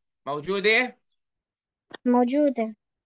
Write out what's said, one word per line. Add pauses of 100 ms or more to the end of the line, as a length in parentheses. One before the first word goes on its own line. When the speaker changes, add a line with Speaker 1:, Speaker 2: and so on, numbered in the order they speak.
(260)
Speaker 1:
موجودة. (1040)
Speaker 2:
موجودة. (300)